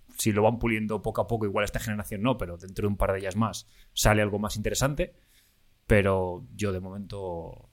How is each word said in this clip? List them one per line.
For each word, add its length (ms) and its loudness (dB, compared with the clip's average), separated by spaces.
si 140 2
lo 100 4
van 160 6
puliendo 420 0
poco 200 -2
a 80 0
poco, 180 0
igual 180 0
esta 140 -4
generación 440 -6
no, 140 2
pero 220 -8
dentro 240 -10
de 60 4
un 80 0
par 160 2
de 80 -2
ellas 160 -6
más 320 -2
sale 260 6
algo 200 0
más 160 -4
interesante. 580 -2
Pero 580 4
yo 160 -2
de 80 -4
momento 920 -10